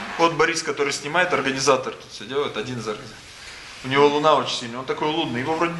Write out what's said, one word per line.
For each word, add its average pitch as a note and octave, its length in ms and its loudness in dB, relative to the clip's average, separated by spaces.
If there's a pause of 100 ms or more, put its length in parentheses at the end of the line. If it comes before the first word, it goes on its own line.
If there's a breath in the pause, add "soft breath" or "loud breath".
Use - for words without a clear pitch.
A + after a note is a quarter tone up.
(180)
Вот E3 160 6
Борис, D#3+ 280 2
который C#3+ 300 -2
снимает, F3 400 0
организатор C3+ 600 2
тут - 180 -18
все - 140 -14
делает, B2+ 320 -4
один A#2+ 220 -6
из A2 100 -6
организаторов. G#2+ 340 -10 (600 loud breath)
У C3 40 -8
него C#3+ 180 8
Луна D3 300 6
очень B2 200 0
сильная, A#2+ 220 -8
он C3 80 -8
такой D3+ 220 -2
лунный, D3 320 -2
его D#3 160 -2
вроде E3+ 240 0